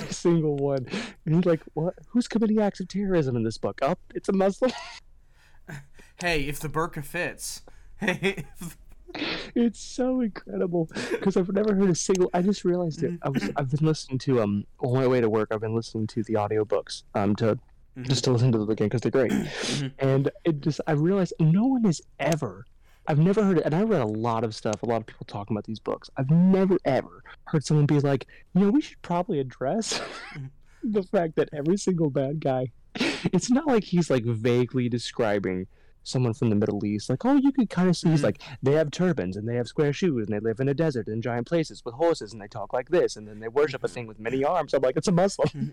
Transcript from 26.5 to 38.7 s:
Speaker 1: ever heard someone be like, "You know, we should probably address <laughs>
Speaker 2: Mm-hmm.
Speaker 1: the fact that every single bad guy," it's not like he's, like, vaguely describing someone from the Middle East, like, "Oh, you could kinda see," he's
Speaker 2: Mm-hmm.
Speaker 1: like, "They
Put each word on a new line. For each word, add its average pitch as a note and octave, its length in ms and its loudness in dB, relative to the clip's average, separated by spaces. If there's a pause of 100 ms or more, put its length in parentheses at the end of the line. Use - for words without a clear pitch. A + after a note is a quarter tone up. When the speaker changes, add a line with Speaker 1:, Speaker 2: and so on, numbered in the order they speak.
Speaker 1:
ever - 360 0 (260)
heard D#3 180 0
someone D3+ 220 4
be D3 120 4
like, C#3 280 0 (260)
"You F3+ 80 4
know, G3+ 80 6
we C4+ 100 4
should - 220 -8
probably F3 380 -2
address C#3 600 -4
<laughs> - 360 -12
Speaker 2:
Mm-hmm. - 560 -10
Speaker 1:
the G3+ 120 0
fact E3+ 320 0
that D3+ 160 0
every D3+ 260 0
single E3 320 0
bad C#3 300 -2
guy," C3 320 -2 (240)
it's - 560 -2
not C#4+ 160 2
like A#3 160 4
he's, F3 260 0
like, C3 140 2
vaguely A#2+ 640 0
describing G2+ 800 -2 (360)
someone B2 300 0
from A#2+ 160 0
the G#2 60 4
Middle G#2 300 0
East, G#2 240 -4
like, C3 160 -2
"Oh, C4+ 100 4
you C#4 160 4
could A#3+ 180 0
kinda F3+ 240 2
see," - 160 0
he's D#3 100 4
Speaker 2:
Mm-hmm. C#3 80 2
Speaker 1:
like, G2+ 140 -2 (220)
"They C3 100 4